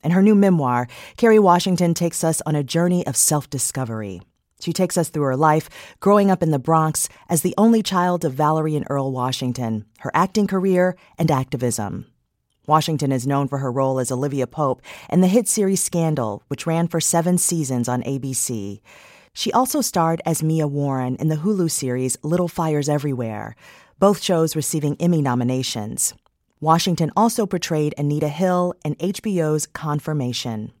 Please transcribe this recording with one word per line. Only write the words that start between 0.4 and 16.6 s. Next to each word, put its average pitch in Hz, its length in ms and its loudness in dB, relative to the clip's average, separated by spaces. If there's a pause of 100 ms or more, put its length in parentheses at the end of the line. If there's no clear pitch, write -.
Kerry 220 220 6
Washington 175 540 4
takes 170 300 -2
us 165 240 0
on 151 80 0
a 147 80 0
journey 175 460 0
of 131 80 -4
self-discovery. 113 1040 -4 (380)
She 170 120 -4
takes 185 240 0
us 165 120 0
through 147 160 -2
her 131 120 0
life, 156 320 2 (300)
growing 202 320 4
up 185 140 2
in 160 80 2
the 139 80 0
Bronx 156 480 0 (200)
as 170 140 0
the 185 160 -2
only 220 240 4
child 175 420 0
of 135 100 -2
Valerie 151 420 0
and 139 120 -4
Earl 139 220 -2
Washington, 123 720 -4 (160)
her - 140 -8
acting 190 320 2
career, 185 500 2 (220)
and 165 120 2
activism. 120 760 -4 (600)
Washington 151 420 2
is 127 160 -2
known 139 220 0
for 139 100 -4
her 135 140 -4
role 135 260 0
as 127 140 -4
Olivia 131 340 -2
Pope 139 340 -4 (300)
in 185 120 4
the 185 60 4
hit 214 200 2
series 196 340 0
Scandal, 147 640 -2
which - 220 -6